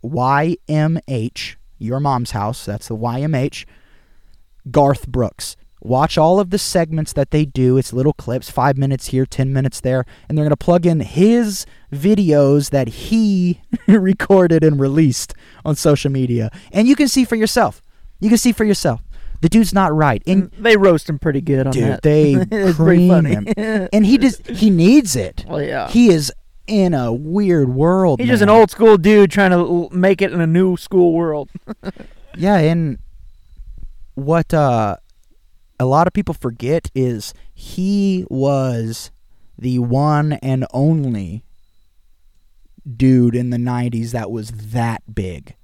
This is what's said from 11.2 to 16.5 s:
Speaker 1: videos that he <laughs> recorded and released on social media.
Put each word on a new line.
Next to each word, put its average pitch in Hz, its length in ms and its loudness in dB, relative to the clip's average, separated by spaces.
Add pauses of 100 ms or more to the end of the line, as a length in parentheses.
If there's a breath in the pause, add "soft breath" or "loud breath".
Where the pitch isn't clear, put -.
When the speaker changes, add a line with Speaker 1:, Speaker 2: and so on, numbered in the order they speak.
Speaker 1:
videos 147 760 2
that 135 160 0
he 190 760 -2 (120)
<laughs> - 140 -6
recorded 185 760 4
and 151 160 4
released 135 540 0 (300 soft breath)
on 151 120 -2
social 143 360 0
media. 120 380 -2 (240 loud breath)